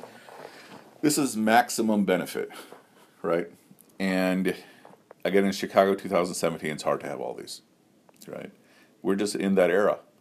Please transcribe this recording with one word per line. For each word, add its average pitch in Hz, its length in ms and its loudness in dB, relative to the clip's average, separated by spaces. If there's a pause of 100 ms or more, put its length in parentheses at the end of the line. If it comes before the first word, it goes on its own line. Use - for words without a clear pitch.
(1000)
This 151 160 2
is 127 200 0
maximum 110 680 4
benefit, 85 460 -2 (720)
right? 85 280 -2 (500)
And 92 560 0 (680)
again, 98 220 4
in 98 80 2
Chicago 98 420 2
two - 140 -8
thousand 90 260 0
seventeen, 80 360 -2
it's 71 120 -10
hard 73 180 0
to 73 60 -12
have 67 140 -8
all 62 120 -8
these, - 280 -16 (680)
right? - 240 -12 (500)
We're 95 140 0
just 101 200 -2
in 98 200 0
that 90 140 6
era, 90 300 2 (220)